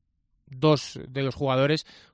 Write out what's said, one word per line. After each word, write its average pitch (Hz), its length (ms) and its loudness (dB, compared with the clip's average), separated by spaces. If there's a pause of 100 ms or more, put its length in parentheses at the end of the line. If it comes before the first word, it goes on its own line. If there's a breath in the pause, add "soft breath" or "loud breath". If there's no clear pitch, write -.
(440)
dos 139 640 0
de 131 140 -6
los 131 120 -4
jugadores, 139 520 0 (280 soft breath)